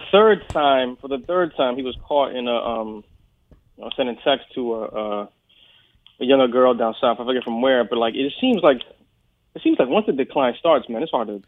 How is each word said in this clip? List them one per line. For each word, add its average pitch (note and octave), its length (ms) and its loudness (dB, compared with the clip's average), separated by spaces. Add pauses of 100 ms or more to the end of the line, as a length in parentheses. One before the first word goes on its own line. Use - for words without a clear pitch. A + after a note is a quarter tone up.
(120)
third G#3 380 4
time, C3+ 480 0
for C#3 100 -16
the C3+ 120 -6
third F3 380 -2
time, B2+ 180 0
he C3+ 80 -8
was B2 140 -8 (100)
caught C#3+ 280 0
in B2 120 -6
a, A#2+ 80 -2
um, A2 480 -6 (720)
you G#2+ 60 -18
know, A2+ 140 -12
sending B2 260 -4
text C3+ 220 0 (100)
to A#2+ 200 -4
a, A2 100 -6
a, G#2 440 -6 (920)
a B2+ 40 -4
younger C3 220 6
girl B2+ 260 4
down A2+ 280 0
south. A#2+ 180 0
I A#2+ 60 -8
forget B2+ 180 -2
from A#2 180 -4
where, B2+ 220 4
but, A#2 140 -2
like, A#2 180 0
it C#3 240 -2
seems B3 240 2
like, C#3 180 4 (760)
it D#3+ 80 -16
seems D#4+ 160 2
like C3 80 2
once G3+ 200 0
the G#3+ 60 -2
decline C3 460 -2
starts, D3+ 300 2
man, A2+ 120 -6
it's D#3+ 100 -6
hard A2+ 180 -4
to G#2 180 -10